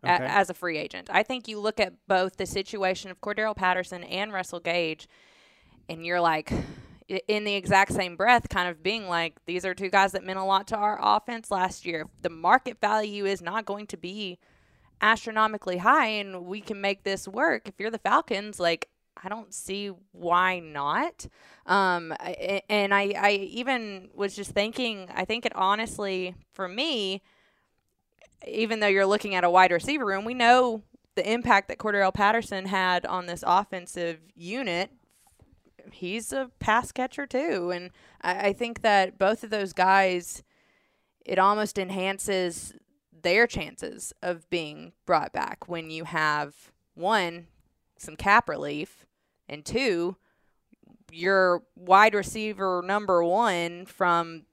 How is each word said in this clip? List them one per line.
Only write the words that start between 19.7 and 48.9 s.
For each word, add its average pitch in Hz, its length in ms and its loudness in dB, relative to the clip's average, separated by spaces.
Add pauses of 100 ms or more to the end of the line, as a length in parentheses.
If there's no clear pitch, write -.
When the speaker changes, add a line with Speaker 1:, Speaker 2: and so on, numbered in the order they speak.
Speaker 1:
why 180 480 2
not." 156 680 -4 (380)
Um, 180 540 0
I, 175 200 -8
a-, 196 320 -4
and 202 220 2
I, 202 240 2
I 202 140 4
even 208 840 -4
was 202 220 -6
just 202 160 -12
thinking, 214 640 -4
I 185 100 -2
think 226 220 -4
it - 100 -4
honestly, 190 800 -2 (160)
for 190 160 -8
me, 202 540 -4 (1300)
even 220 320 -2
though 208 80 2
you're 196 180 4
looking 202 300 0
at 180 80 2
a 175 60 6
wide 180 220 10
receiver 254 340 -2
room, 196 200 -2
we 233 80 -6
know 247 500 6 (320)
the 185 140 -2
impact 233 400 4
that - 80 -8
Cordero 202 360 0
Patterson 208 520 0
had 185 400 0
on 180 200 -4
this 175 200 -10
offensive 175 760 -2 (160)
unit. 190 560 -6 (1000)
He's 208 420 -8
a 262 160 -6 (100)
pass 233 320 0
catcher 262 340 -6
too, 247 460 -4
and 180 200 -8 (300)
I, 190 260 0
I 196 60 2
think 233 280 -6
that 202 360 4
both 208 260 2
of 220 60 -14
those 202 240 -4
guys, 185 680 4 (840)
it 185 140 -2
almost 208 380 4
enhances 190 960 -4 (480)
their 208 260 4
chances - 640 -10 (100)
of 175 280 -6
being 156 420 -6 (140)
brought 156 260 2
back - 380 -6
when 165 200 -8
you 160 160 -8
have, 151 640 -2 (240)
one, 175 520 -2 (500)
some - 180 -16
cap 202 340 4
relief, 147 560 -8 (420)